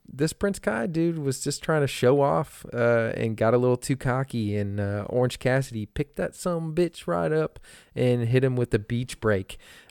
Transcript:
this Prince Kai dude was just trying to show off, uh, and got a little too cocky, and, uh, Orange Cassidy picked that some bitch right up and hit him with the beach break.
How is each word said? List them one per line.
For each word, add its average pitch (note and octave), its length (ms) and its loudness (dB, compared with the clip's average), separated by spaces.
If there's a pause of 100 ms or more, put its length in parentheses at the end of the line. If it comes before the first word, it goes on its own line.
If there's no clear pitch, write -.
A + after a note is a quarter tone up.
this C#3+ 240 -2
Prince G3+ 260 -4
Kai A3 300 -2
dude E3 300 0
was C#3 220 -2
just - 220 -6
trying D#3 200 2
to C#3 40 2
show C3 340 4
off, D3+ 520 0
uh, A#2 440 2
and A2+ 200 -2
got A2+ 180 4
a B2 40 6
little B2 180 4
too C3 200 -2
cocky, A#2+ 600 -2
and, G2+ 240 -2
uh, G2+ 280 -2
Orange B2 300 0
Cassidy B2+ 480 0
picked - 300 -8
that - 180 -4
some E3 400 -4
bitch E3+ 320 -2
right E3+ 260 0
up D#3 280 -2 (340)
and B2 340 2
hit B2+ 140 4
him B2+ 140 2
with A#2+ 160 -2
the A2+ 60 4
beach A#2+ 420 -6
break. G#2 380 0 (320)